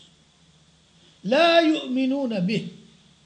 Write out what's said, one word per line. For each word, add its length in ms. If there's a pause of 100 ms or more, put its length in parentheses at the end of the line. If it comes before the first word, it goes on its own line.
(1300)
لَا 360
يُؤْمِنُونَ 840
بِهِ. 160 (640)